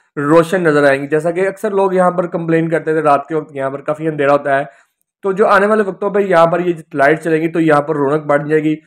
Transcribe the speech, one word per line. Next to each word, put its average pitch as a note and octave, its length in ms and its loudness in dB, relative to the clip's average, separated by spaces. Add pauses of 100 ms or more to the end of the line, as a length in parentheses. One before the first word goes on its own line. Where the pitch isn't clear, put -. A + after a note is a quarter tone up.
(200)
रोशन E3 420 2
नजर D3 240 2
आएंगी। C#3 220 2
जैसा D#3 240 -2
कि F3+ 140 -2
अक्सर F#3+ 280 -6
लोग F#3+ 220 0
यहाँ F3+ 160 2
पर F3 180 -4
कंप्लेन E3 400 -2
करते D#3 240 -2
थे, D#3+ 100 0
रात C#3+ 240 2
के D#3+ 80 -6
वक्त D3 200 -8
यहाँ C3+ 160 -4
पर C3+ 120 -10
काफ़ी D3+ 240 -6
अंधेरा D3 240 0
होता C#3+ 260 0
है, D3 120 -4 (540)
तो G3 100 -2
जो G3+ 140 0
आने G3 200 4
वाले G#3+ 160 2
वक्तों F#3+ 280 -6
पर G3+ 100 0
यहाँ F3 260 4
पर F3 140 -2
ये F3 140 -2 (200)
लाइट D3 240 2
चलेंगी D#3+ 300 0
तो E3 100 -2
यहाँ D3+ 220 4
पर D3+ 160 -6
रौनक C#3+ 280 -2
बढ़ D3 220 0
जाएगी, D#3 280 0 (120)